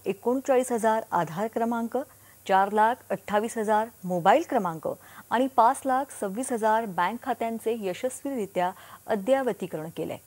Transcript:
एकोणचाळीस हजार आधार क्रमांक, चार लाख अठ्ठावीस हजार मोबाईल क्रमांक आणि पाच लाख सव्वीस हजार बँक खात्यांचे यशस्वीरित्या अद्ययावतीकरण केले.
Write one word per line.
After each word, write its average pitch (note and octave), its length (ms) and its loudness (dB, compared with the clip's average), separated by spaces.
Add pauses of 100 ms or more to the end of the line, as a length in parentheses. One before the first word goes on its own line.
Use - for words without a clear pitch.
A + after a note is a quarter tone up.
एकोणचाळीस B3+ 680 0
हजार A3 300 2 (100)
आधार E3+ 340 0
क्रमांक, A#3 520 -2 (500)
चार G3 240 4
लाख G#3+ 220 4 (160)
अठ्ठावीस G#3 480 -2
हजार G#3+ 300 2 (160)
मोबाईल F#3 440 4
क्रमांक F3+ 400 -2 (420)
आणि B3 160 0
पाच B3+ 380 4
लाख C4 200 0 (160)
सव्वीस G#3+ 320 -4
हजार A3 320 2
बँक F#3 380 -2
खात्यांचे A3+ 580 -4
यशस्वीरित्या G3 920 -4 (360)
अद्ययावतीकरण G3+ 880 -2
केले. - 200 -6 (100)